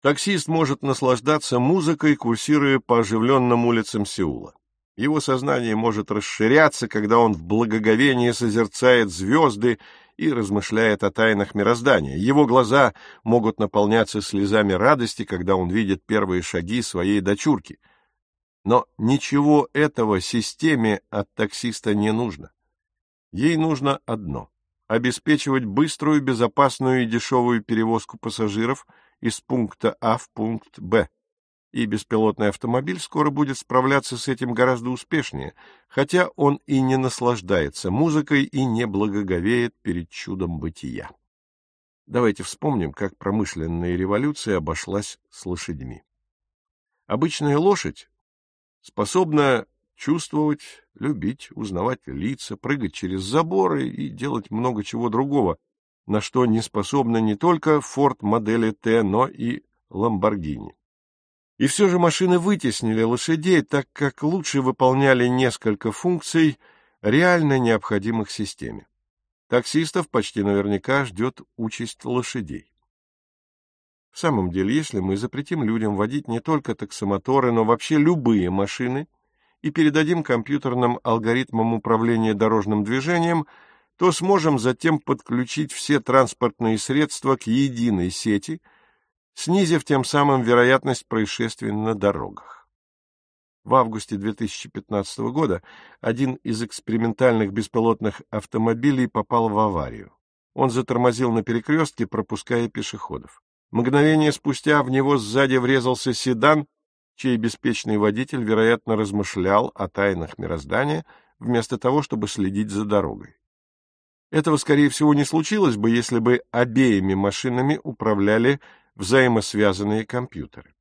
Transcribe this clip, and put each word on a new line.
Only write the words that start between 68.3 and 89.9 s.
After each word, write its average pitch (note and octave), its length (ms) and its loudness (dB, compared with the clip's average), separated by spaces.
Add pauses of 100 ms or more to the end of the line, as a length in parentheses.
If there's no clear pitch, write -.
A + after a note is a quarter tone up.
системе. A1+ 560 -10 (600)
Таксистов D#3 600 0
почти - 340 -2
наверняка G2+ 640 0
ждет A2+ 380 -6 (140)
участь A2+ 480 -8
лошадей. A#2+ 680 -6 (1400)
В - 80 -20
самом G#2+ 320 0
деле, F#2+ 240 0
если D3+ 240 -4
мы F#2+ 180 -2
запретим C#3 460 -6
людям A2 320 -2
водить A2+ 320 -4
не A#2 140 -6
только C#3+ 340 -4
таксомоторы, A2+ 800 -2
но A2+ 120 2
вообще A#2 340 0
любые A#2+ 520 2
машины B2 560 -4 (560)
и D#3 80 -4
передадим D#3 540 0
компьютерным B2 800 -2
алгоритмам A2+ 720 0
управления A2+ 600 0
дорожным G#2+ 480 0
движением, D#3+ 640 0 (500)
то F3+ 140 2
сможем E3 480 2
затем C3 400 0
подключить B2+ 720 -4
все - 300 0
транспортные A#2+ 800 0
средства C3+ 580 0
к - 100 -12
единой A#2 640 0
сети, G#2+ 500 -4 (720)
снизив E3+ 500 0
тем C3+ 200 2